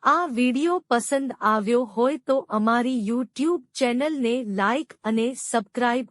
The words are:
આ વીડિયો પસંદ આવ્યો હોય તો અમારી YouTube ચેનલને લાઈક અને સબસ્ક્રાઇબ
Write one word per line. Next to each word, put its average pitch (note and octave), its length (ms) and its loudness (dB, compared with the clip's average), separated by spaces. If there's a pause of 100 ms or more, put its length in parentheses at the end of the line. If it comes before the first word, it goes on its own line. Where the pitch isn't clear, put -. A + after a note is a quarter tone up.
આ E4 240 2
વીડિયો B3+ 520 0
પસંદ C4+ 640 -2
આવ્યો A3 440 2
હોય B3 320 0
તો C4+ 220 0
અમારી A#3 680 0
YouTube B3+ 560 0 (120)
ચેનલને B3+ 680 0
લાઈક G#3 480 -2 (120)
અને A3+ 300 0
સબસ્ક્રાઇબ A#3+ 760 -2